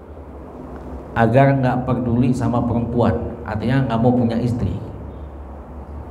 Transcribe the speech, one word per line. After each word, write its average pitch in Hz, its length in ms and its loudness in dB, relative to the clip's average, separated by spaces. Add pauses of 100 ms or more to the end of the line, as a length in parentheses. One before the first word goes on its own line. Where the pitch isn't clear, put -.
(1120)
agar 131 480 6
nggak 127 240 2
peduli 123 480 2
sama 120 320 2
perempuan, 113 500 2 (300)
artinya 117 400 0
nggak 113 160 0
mau 123 160 6
punya 113 240 2
istri, 120 320 0 (1400)